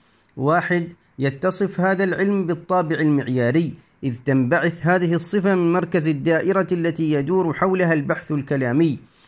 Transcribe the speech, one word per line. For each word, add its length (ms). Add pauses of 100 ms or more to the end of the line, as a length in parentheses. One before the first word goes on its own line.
(360)
واحد، 520 (300)
يتصف 600
هذا 240
العلم 420
بالطابع 500
المعياري، 800 (300)
إذ 100 (100)
تنبعث 640
هذه 280
الصفة 400
من 180
مركز 360
الدائرة 640
التي 400
يدور 420
حولها 380
البحث 400
الكلامي، 680 (300)